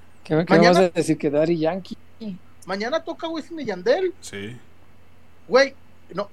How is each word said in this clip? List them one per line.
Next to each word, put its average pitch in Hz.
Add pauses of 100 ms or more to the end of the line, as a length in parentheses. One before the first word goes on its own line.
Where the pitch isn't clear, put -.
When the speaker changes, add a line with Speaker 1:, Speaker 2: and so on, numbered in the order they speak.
(240)
Speaker 1:
¿Qué, - (120)
qué -
me 160
Speaker 2:
Mañana 175
Speaker 1:
vas 180
a -
decir? 151
¿Que 156
Daddy 160
Yankee? 165 (680)
Speaker 2:
Mañana 220
toca 339
Wisin 330
y 269
Yandel. 240
Speaker 3:
Sí. 104 (880)
Speaker 2:
Güey, 269 (400)
no, 165